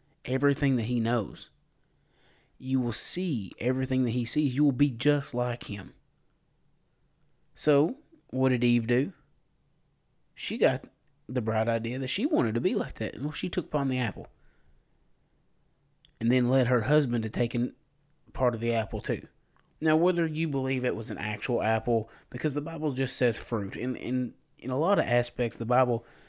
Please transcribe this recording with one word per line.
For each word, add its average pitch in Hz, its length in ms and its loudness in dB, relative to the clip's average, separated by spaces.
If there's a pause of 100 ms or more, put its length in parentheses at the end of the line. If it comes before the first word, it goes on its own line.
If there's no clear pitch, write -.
(240)
everything 135 520 2
that 113 80 0
he 120 160 0
knows. 113 500 -2 (1080)
You 131 220 0
will 120 140 0
see 139 640 -2
everything 131 460 0
that 117 80 0
he 120 120 0
sees. 139 300 0
You 143 100 4
will 143 80 6
be 139 180 2
just 139 440 0
like 120 300 -4
him." 101 280 -10 (1600)
So, 151 420 2 (340)
what 131 180 2
did 123 160 2
Eve 120 220 4
do? 131 260 2 (1200)
She - 220 -6
got 147 280 2 (440)
the 127 140 -2
bright 110 260 0
idea 117 300 -2
that 131 100 -4
she - 160 -2
wanted 175 300 2
to 120 60 0
be 185 140 2
like - 200 -4
that. - 260 -8
Well, 151 120 -4
she 180 180 -6
took 165 160 -4
upon 139 220 -2
the 127 100 0
apple. 120 300 -4 (1900)
And 117 140 2
then 123 160 4
led 127 200 4
her 123 140 2
husband 127 420 2
to 110 40 -4
take 117 260 -2
in 120 200 -2 (580)
part 123 220 0
of 107 60 -4
the 117 120 0
apple 110 280 -2
too. - 260 -4 (540)
Now, 156 160 4
whether 170 300 2
you 160 220 -2
believe 131 360 -2
it 107 120 0
was 113 140 -8
an 95 80 -8
actual 107 440 -2
apple, 110 460 0 (220)
because 131 240 -4
the 143 60 -4
Bible 156 320 -4
just 127 240 0
says 120 220 2
fruit, 101 380 -6
and, 123 220 -4
and 127 340 -4 (260)
in 127 120 -8
a 131 80 -2
lot 180 200 2
of 143 60 2
aspects, 120 520 0
the 113 100 -6
Bible 123 380 2 (240)